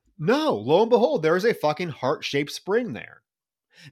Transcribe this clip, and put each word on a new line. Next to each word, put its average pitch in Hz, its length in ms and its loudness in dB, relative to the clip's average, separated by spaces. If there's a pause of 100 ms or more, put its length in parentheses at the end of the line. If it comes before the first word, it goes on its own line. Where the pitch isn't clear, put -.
(180)
No, 247 380 0
lo 151 280 2
and 233 60 0
behold, 247 320 2
there 156 140 2
is 185 80 -2
a 226 100 2
fucking 156 360 -2
heart-shaped 143 600 -4
spring 214 440 -4
there. - 300 -14 (680)